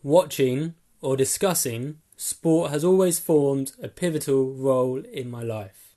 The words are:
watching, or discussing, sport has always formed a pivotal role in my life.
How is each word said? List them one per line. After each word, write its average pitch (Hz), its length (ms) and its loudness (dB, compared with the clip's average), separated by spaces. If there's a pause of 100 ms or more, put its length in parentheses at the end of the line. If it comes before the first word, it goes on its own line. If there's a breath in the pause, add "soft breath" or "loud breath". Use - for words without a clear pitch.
watching, 147 720 2 (260)
or 131 160 -2
discussing, 135 800 -2 (180)
sport 160 560 0
has 147 100 -2
always 185 380 4
formed 139 500 2 (100)
a - 60 -12
pivotal 143 680 0
role 131 600 0
in 123 180 -8
my 120 140 -10
life. 107 400 -10 (120)